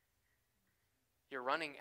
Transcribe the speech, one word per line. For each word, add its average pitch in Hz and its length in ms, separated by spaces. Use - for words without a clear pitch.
You're 135 120
running 147 380